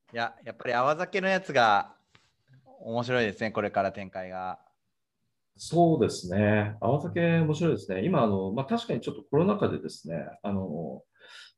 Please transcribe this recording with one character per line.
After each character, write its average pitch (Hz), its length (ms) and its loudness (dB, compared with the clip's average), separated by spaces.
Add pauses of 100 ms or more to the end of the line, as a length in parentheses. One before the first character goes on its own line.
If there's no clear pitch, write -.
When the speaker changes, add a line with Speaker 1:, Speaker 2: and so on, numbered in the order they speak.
(140)
Speaker 1:
い - 20 -10
や、 117 280 -4
や 113 100 -12
っ - 20 -20
ぱ - 120 -12
り 120 60 0
泡 135 240 2
酒 180 240 -4
の 190 60 0
や 190 120 2
つ 185 140 -8
が 110 420 4 (840)
面 117 240 -2
白 123 180 2
い 110 40 2
で 98 80 -2
す - 80 -10
ね、 110 100 -2
こ 107 100 -4
れ 101 80 0
か 98 140 0
ら 95 80 0
展 95 180 -12
開 92 220 -12
が。 92 280 -8 (960)
Speaker 2:
そ 165 420 4
う - 20 4
で 101 100 4
す - 220 -8
ね。 104 500 2
泡 127 180 2
酒 175 220 -4
面 165 320 2
白 160 160 0
い 135 40 2
で 104 40 -2
す 98 160 -8
ね。 95 100 -2
今、 160 200 2
あ 110 40 4
の、 95 240 0
ま 131 120 -2
あ、 - 20 -14
確 233 220 -4
か 165 80 -4
に 117 60 -4
ち - 100 -8
ょ - 20 -4
っ - 20 -16
と - 60 -16
コ - 160 -2
ロ 175 80 4
ナ 202 120 2
禍 107 120 2
で 82 80 -4
で 76 120 -8
す - 200 -14
ね、 82 60 -6 (260)
あ 101 100 -6
の、 82 520 -6 (540)